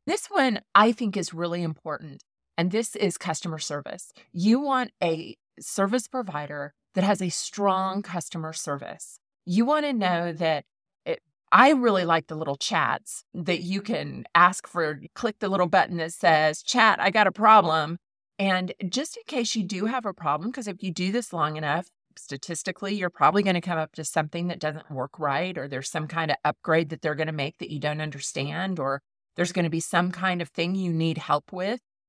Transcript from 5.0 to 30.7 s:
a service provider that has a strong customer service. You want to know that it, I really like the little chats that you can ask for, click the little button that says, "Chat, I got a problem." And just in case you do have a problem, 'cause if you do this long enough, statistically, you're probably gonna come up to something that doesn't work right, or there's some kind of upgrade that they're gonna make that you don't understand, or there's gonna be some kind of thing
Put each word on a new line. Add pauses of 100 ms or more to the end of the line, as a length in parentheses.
a (240)
service
provider (200)
that
has
a
strong
customer
service. (260)
You
want
to
know
that (400)
it, (300)
I
really
like
the
little
chats (100)
that
you
can (100)
ask
for, (140)
click
the
little
button
that
says,
"Chat,
I
got
a
problem." (400)
And (140)
just
in
case
you
do
have
a
problem,
'cause
if
you
do
this
long
enough, (300)
statistically,
you're
probably
gonna
come
up
to
something
that
doesn't
work
right,
or
there's
some
kind
of
upgrade
that
they're
gonna
make
that
you
don't
understand,
or (320)
there's
gonna
be
some
kind
of
thing